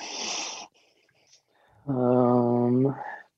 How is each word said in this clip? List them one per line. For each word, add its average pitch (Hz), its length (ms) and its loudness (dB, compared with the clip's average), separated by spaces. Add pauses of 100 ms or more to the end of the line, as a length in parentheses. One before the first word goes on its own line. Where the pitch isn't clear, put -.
(1900)
Um, 123 1080 2 (420)